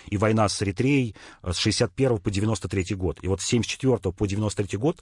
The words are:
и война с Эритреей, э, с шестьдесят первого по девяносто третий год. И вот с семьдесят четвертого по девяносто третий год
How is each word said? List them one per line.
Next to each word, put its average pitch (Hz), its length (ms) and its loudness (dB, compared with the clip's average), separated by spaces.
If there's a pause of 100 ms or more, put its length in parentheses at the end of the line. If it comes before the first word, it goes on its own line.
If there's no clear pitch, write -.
и 104 100 -2
война 110 280 4
с - 140 -2
Эритреей, 117 560 0 (260)
э, 90 120 -4
с - 20 -6
шестьдесят - 380 0
первого 127 240 2
по 101 120 -4
девяносто 101 380 0
третий 98 280 -2
год. 90 260 -4
И 87 60 -2
вот 95 120 0
с - 60 -6
семьдесят 117 160 2
четвертого 117 500 0
по 107 140 -2
девяносто 104 380 -2
третий 98 120 -6
год 135 260 -2